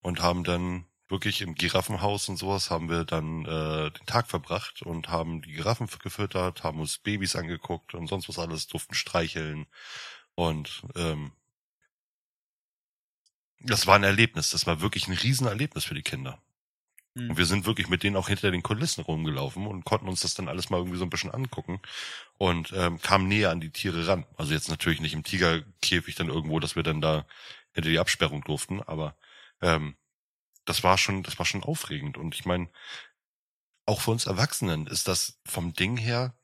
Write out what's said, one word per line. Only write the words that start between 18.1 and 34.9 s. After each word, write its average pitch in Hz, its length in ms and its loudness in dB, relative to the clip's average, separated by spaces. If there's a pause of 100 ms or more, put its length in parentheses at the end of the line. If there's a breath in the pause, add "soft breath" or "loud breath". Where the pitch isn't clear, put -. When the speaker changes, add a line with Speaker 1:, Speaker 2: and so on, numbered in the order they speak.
Speaker 1:
auch 95 120 2
hinter 101 240 2
den 90 120 0
Kulissen 110 380 -2
rumgelaufen 78 680 -2
und 95 180 -8
konnten 107 220 0
uns 92 140 -2
das - 140 -2
dann 92 120 -6
alles 87 220 -6
mal 95 80 2
irgendwie 90 220 -2
so 92 60 0
ein 85 40 -6
bisschen 80 220 -4
angucken 120 480 -6 (580 loud breath)
und, 85 380 2
ähm, 87 260 2
kamen 95 260 6
näher 101 240 4
an 85 100 0
die 80 100 -8
Tiere 82 360 -2
ran. 92 180 2 (120)
Also 78 160 0
jetzt 76 160 -2
natürlich 80 300 2
nicht 76 140 -2
im 78 100 -4
Tigerkäfig 87 920 2
dann 82 140 0
irgendwo, 78 300 0
dass 82 160 -4
wir 85 80 0
dann 78 180 0
da 78 240 2 (480 loud breath)
hinter 80 160 -2
die 80 100 6
Absperrung 76 440 2
durften, 92 400 -4
aber, 78 320 -6 (460 loud breath)
ähm, 78 340 2 (680)
das - 180 -2
war 95 140 8
schon, 98 260 2
das - 160 -8
war 92 60 -2
schon - 180 -2
aufregend. 73 540 -4
Und 82 180 -6
ich - 100 -8
meine, 90 240 0 (1160 loud breath)
auch 107 160 2
für 117 100 2
uns 113 140 2
Erwachsenen 90 640 2
ist - 200 -2